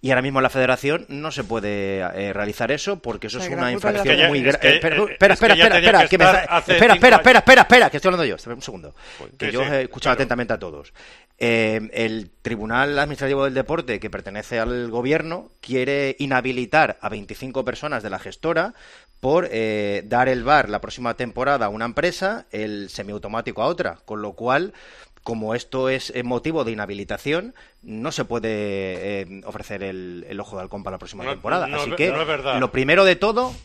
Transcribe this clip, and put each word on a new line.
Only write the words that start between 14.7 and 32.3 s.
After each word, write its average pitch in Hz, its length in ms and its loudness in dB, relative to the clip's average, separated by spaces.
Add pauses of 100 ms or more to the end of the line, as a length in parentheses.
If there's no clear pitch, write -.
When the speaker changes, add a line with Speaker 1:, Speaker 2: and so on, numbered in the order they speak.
Speaker 1:
gobierno, 156 580 -4 (120)
quiere 135 580 -2
inhabilitar 127 800 0
a - 80 -6
veinticinco 110 560 -8
personas 123 400 -6
de 107 60 -8
la 95 100 -6
gestora 165 540 -4 (460)
por, 160 320 0
eh, 107 540 -2
dar 120 240 2
el 127 140 -2
bar 131 260 4
la 104 100 -2
próxima 117 360 -8
temporada 127 520 -2
a - 20 -2
una 107 160 -6
empresa, 180 640 -4
el 104 380 -8
semiautomático 104 720 -8
a - 20 0
otra, 143 400 -4
con 107 160 -10
lo 104 120 -10
cual, 139 400 -2 (500)
como 110 320 -6
esto 131 340 -4
es, 131 260 -4
eh, 120 60 -4
motivo 127 420 -4
de 113 80 -4
inhabilitación, 107 840 -6 (260)
no 110 300 -10
se 139 140 -6
puede, 113 240 -6 (720)
eh, 95 240 -16
ofrecer 104 380 -12
el, 90 460 -10
el 101 100 -12
Ojo 101 160 -14
de 92 80 -10
Halcón 101 200 -12
para 92 120 -10
la 90 40 -12
próxima 95 240 -16
Speaker 3:
No, 127 80 -6
Speaker 1:
temporada. 139 360 -4
Speaker 3:
no 143 140 -8
Speaker 1:
Así 143 80 -6
Speaker 3:
es - 60 -8
Speaker 1:
que 175 160 0
Speaker 3:
no 147 100 -4
es 160 60 -4
verdad. 135 320 -4